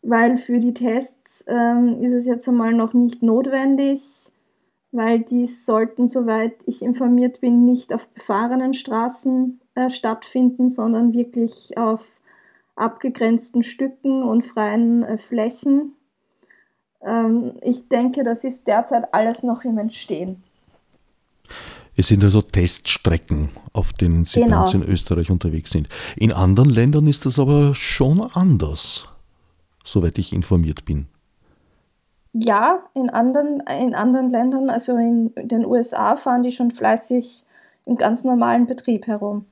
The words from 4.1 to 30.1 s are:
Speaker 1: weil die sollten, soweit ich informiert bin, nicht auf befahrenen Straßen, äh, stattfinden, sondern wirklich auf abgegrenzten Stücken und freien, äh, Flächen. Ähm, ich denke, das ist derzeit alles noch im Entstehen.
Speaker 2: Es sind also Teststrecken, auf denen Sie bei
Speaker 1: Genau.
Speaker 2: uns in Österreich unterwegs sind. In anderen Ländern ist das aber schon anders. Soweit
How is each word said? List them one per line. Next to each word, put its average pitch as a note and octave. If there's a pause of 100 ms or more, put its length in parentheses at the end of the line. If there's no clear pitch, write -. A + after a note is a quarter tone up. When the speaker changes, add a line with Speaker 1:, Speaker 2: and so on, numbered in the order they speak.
Speaker 1:
weil A3+
die A#3+
sollten, A#3
soweit A3+ (100)
ich -
informiert B3
bin, A#3+
nicht B3
auf -
befahrenen B3+
Straßen, B3+ (160)
äh, B3+
stattfinden, B3
sondern A3+
wirklich A#3+
auf A3 (720)
abgegrenzten A#3
Stücken C4+
und A#3
freien, A#3
äh, G#3+
Flächen. B3+ (1120)
Ähm, A3+
ich -
denke, B3+
das A#3
ist B3+
derzeit A#3
alles A3+
noch B3
im A3+
Entstehen. F#3 (1500)
Speaker 2:
Es -
sind G2+
also G2+
Teststrecken, - (240)
auf -
denen E2
Sie -
bei A#3+
Speaker 1:
Genau. -
Speaker 2:
uns F#3
in F#2+
Österreich E2+
unterwegs D#2+
sind. D2+ (260)
In A2
anderen G2
Ländern C#3+
ist C#3+
das C3+
aber C#3+
schon D3+
anders. B2+ (800)
Soweit E2+